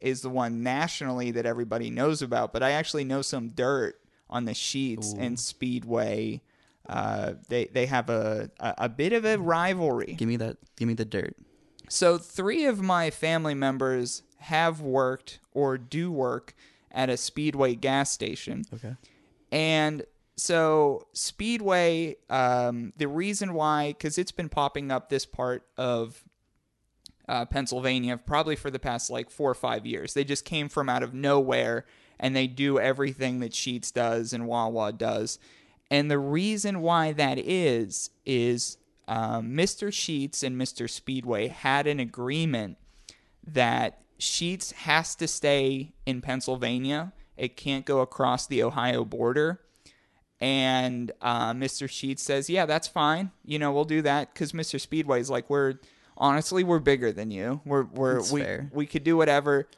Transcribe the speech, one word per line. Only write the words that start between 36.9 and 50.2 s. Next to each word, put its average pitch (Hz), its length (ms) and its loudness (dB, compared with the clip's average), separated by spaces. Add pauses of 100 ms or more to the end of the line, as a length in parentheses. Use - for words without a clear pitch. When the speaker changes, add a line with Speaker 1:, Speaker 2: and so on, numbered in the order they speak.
Speaker 1:
that 135 240 2
is, 139 720 0 (160)
is, 120 520 0 (300)
um, 113 480 -2
Mister 196 340 0
Sheetz 139 540 -4
and 127 140 -4
Mister 127 300 -4
Speedway 123 600 -4
had 139 400 0
an 147 120 0
agreement 123 800 -2 (680)
that 120 560 0 (180)
Sheetz - 540 -4
has 160 420 0
to 165 120 -4
stay 139 640 2 (120)
in 127 160 -2
Pennsylvania. 131 920 -2 (240)
It 127 180 -4
can't 135 300 -4
go 135 160 2
across 127 460 0
the 117 160 2
Ohio 120 420 0
border. 127 560 0 (800)